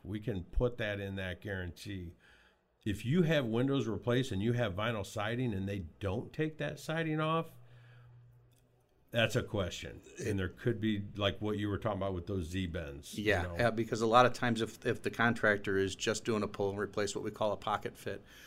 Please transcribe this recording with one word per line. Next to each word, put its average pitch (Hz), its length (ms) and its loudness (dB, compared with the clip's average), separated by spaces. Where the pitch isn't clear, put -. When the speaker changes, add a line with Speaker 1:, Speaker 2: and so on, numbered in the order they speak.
Speaker 1:
We 101 160 -6
can 104 240 -4
put - 360 0
that 104 200 -2
in 98 180 -6
that 92 240 -6
guarantee. 92 760 -6
If 104 200 -2
you 165 180 4
have 151 220 4
windows 123 420 2
replaced 120 460 0
and 95 100 0
you 117 120 4
have 113 200 0
vinyl 107 320 -2
siding 113 460 -2
and 98 160 -2
they 98 160 -4
don't 101 320 -2
take 156 260 -4
that 147 220 -6
siding 156 400 -2
off, 160 260 0
that's 117 260 2
a 104 60 2
question. 87 580 -4
And 101 120 0
there 92 100 0
could 113 320 -2
be, 104 220 2
like, 101 240 0
what 107 180 -2
you 104 100 0
were 98 100 0
talking 101 200 -2
about 98 160 -2
with 87 120 -4
those 95 200 -2
Z-bends, 82 680 -4
you 104 80 -4
Speaker 2:
Yeah, 98 180 4
Speaker 1:
know? 87 160 -6
Speaker 2:
yeah, 117 120 4
because 110 300 0
a 117 60 2
lot 120 200 10
of 117 60 4
times 117 280 0
if, - 240 -4
if 120 180 0
the 104 80 0
contractor 107 680 4
is 95 160 2
just 107 300 0
doing 110 180 2
a 98 60 0
pull 101 220 0
and 101 80 -4
replace, 101 360 -2
what 107 100 -4
we 107 60 -2
call 104 220 0
a 95 40 -2
pocket 101 400 -4
fit, 101 260 -8